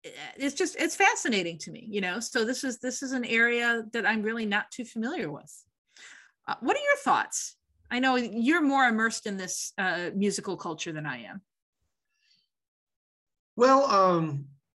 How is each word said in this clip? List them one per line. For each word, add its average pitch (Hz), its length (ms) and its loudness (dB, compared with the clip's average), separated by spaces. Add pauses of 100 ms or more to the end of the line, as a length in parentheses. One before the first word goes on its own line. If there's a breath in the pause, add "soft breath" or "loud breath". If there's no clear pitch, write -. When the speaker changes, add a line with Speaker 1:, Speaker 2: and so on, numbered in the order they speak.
Speaker 1:
it's 170 500 -8
just, 349 240 -2
it's - 180 -2
fascinating 226 640 0
to - 120 -12
me, - 180 -16
you 202 120 -4
know? 180 180 -4
So 226 260 -2
this 254 180 -4
is, 254 160 -4
this 247 220 -6
is 262 120 -6
an 247 120 -4
area 233 680 2
that 233 120 0
I'm 214 160 2
really 226 240 -2
not 208 240 -2
too 233 160 -10
familiar 226 460 -6
with. 147 200 -14 (960 loud breath)
Uh, - 120 -4
what 349 180 0
are 587 60 -8
your 571 140 4
thoughts? - 580 0 (340)
I 240 80 -2
know 254 200 4
you're 240 440 2
more 269 240 4
immersed 226 400 0
in 202 120 -6
this, - 420 -8
uh, 175 340 -2
musical 196 440 0
culture 165 340 -8
than 151 160 -8
I 120 160 -8
am. 98 180 -14 (2250)
Speaker 2:
Well, 269 280 8
um, 170 600 4 (300)